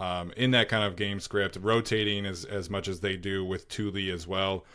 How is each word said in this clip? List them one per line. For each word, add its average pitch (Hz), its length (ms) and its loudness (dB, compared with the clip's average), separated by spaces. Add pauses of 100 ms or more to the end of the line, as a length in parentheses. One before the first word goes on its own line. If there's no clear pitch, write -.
um, 90 360 -2
in 127 140 4
that 117 180 6
kind 110 140 4
of 95 140 0
game 101 240 -2
script, 101 400 0
rotating 104 680 2
as, 87 180 -6
as 95 240 -6
much 98 200 -2
as 90 100 -4
they 95 180 -2
do 95 280 -2
with 92 240 -4
Tuli 98 420 -2
as 85 160 -6
well. 95 380 0 (100)